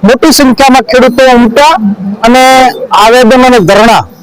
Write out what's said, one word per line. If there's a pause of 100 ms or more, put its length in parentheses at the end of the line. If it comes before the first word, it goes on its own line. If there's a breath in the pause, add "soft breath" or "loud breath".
મોટી
સંખ્યામાં
ખેડૂતો
ઉમટ્યા (460)
અને (200)
આવેદન
અને
ધરણા (140)